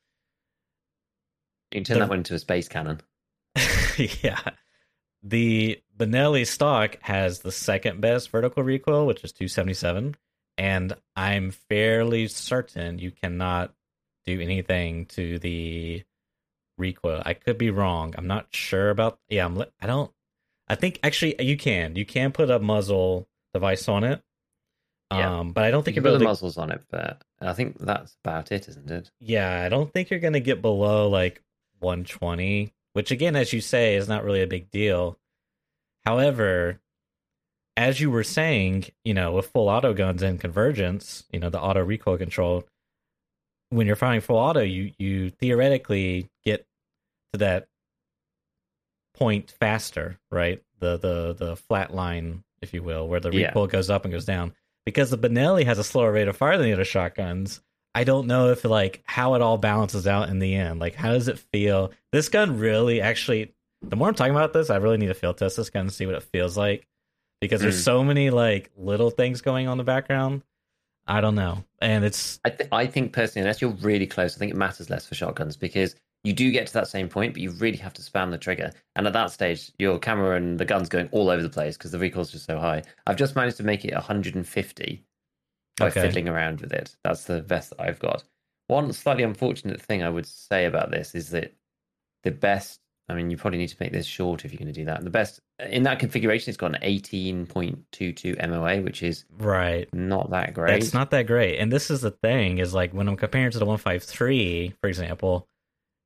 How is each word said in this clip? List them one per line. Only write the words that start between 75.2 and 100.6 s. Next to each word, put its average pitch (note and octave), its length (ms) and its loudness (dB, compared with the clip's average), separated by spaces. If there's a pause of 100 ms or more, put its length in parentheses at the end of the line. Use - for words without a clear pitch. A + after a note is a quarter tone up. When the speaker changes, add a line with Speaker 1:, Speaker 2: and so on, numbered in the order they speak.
Speaker 1:
because F#2 380 -2 (280)
you G#2 100 -2
do B2+ 180 4
get A#2+ 180 0
to - 60 -12
that A2 140 0
same F#2+ 220 -6
point, A2 240 -2
but F2 80 -8
you F#2 80 -6
really G2+ 260 -2
have G2 180 -12
to - 80 -18
spam F#2 280 -2
the E2 80 -6
trigger. F2 340 -4 (240)
And G2+ 100 0
at G2+ 60 2
that G#2 180 2
stage, - 480 -4
your F#2+ 200 2
camera G2 380 2
and F2 220 -2
the F#2 60 -2
gun's F#2 240 0
going F2 240 -2
all G#2 160 4
over F2 140 2
the D#2+ 80 -4
place D2+ 260 -4
'cause - 140 -14
the F2 80 -6
recoil's F2+ 340 -2
just D#2 140 -16
so D#2+ 120 -4
high. D#2 240 -2 (240)
I've F#2+ 100 2
just C#3 200 0
managed B2 220 0
to G#2+ 60 -6
make G#2 200 0
it - 80 -4
a - 80 -2
hundred F#2+ 360 -4
and F2+ 120 -4
fifty - 560 -8 (720)
by F#2 120 2
Speaker 2:
Okay. F#2 120 0
Speaker 1:
fiddling F2 280 0
around D#2+ 340 -2
with - 100 -8
it. - 320 -6
That's - 200 -2
the E2+ 180 -4
best F2+ 280 -4
that - 120 -12
I've F2 160 -4
got. - 260 -2 (440)
One C#3 260 2
slightly B2+ 300 2
unfortunate G#2+ 580 -4
thing G2 200 -2
I E2+ 60 0
would E2+ 160 -2
say - 400 -2
about D#2+ 260 0
this D#2+ 240 -4
is D#2+ 160 -8
that E2+ 220 -4 (680)
the F#2 80 0
best - 500 0 (280)
I F2+ 60 -6
mean, E2+ 160 -4
you E2+ 60 -4
probably F2+ 220 -4
need F2 100 -2
to - 120 -14
make F#2 120 -6
this F#2 140 -4
short F2+ 400 -4
if C#2+ 60 -12
you're - 60 -14
gonna D2+ 140 -10
do D#2 140 -8
that. D#2 180 -6
The F2 60 -8
best, G#2+ 300 -2 (180)
in B2 240 -2
that C3 160 2
configuration, A2+ 520 0
it's G2+ 60 -8
got F2 180 -2
an - 80 -6
eighteen F#2 640 -2
point F2 460 -6
two F2+ 200 -4
two - 260 -6
M E2+ 140 -4
O E2 140 -2
A, G2 140 0
which F#2 220 -6
is E2+ 240 -4 (120)
Speaker 2:
Right. F#2 540 0
Speaker 1:
not F#2 380 -2
that F2 240 -2
great. F2 260 2